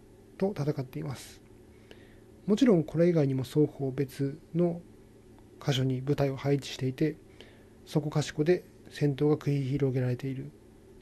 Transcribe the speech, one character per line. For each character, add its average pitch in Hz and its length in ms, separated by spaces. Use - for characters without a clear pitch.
と 196 180
戦 143 140
っ 131 40
て 127 140
い 156 60
ま 139 120
す。 - 260
も 202 100
ち 277 80
ろ 247 120
ん 160 60
こ - 140
れ 170 120
以 175 40
外 151 160
に 135 60
も 131 80
双 147 240
方 139 240
別 139 480
の 170 260
箇 143 120
所 131 100
に 131 160
部 139 160
隊 139 140
を 135 60
配 139 200
置 135 120
し - 100
て 131 100
い 131 60
て、 156 220
そ - 160
こ 143 80
か 147 140
し - 100
こ 151 100
で 175 220
戦 147 240
闘 147 140
が 151 80
繰 143 220
り 139 60
広 135 280
げ 131 80
ら 127 80
れ 123 80
て 135 120
い 135 60
る、 143 160